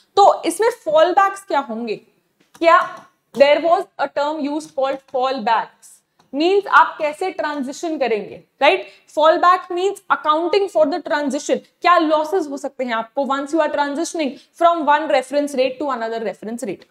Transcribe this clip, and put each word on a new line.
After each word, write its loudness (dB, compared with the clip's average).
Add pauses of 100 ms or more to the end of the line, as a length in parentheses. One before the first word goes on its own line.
(180)
तो 6
इसमें 0 (160)
फॉलबैक्स 2
क्या -2 (100)
होंगे? -8 (640)
क्या 6 (560)
there 6 (100)
was 2 (100)
a -4
term -4
used -8
called -4
fallbacks, -4 (340)
मीन्स 2
आप 4
कैसे -4
ट्रांजिशन -6
करेंगे, -4 (200)
राइट? 2 (280)
Fallback 4 (100)
means -4 (160)
accounting 0 (120)
for 4
the -4
transition। -2 (220)
क्या 6
लॉसेस 0
हो -10
सकते -8
हैं -4
आपको -4
once -4
you 2
are 0
transitioning -4 (300)
from 4
one 2
reference -2
rate 0
to -4
another -6
reference -8
rate? -10